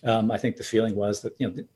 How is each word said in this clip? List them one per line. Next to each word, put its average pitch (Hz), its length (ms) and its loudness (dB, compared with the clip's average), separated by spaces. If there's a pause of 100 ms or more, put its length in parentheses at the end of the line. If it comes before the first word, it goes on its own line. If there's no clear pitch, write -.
um, 113 300 2
I 107 60 0
think - 180 -2
the - 80 -10
feeling 110 320 2
was 101 260 0
that, 113 160 -8
you 127 80 -2
know, 92 80 -4
th-, 123 220 -12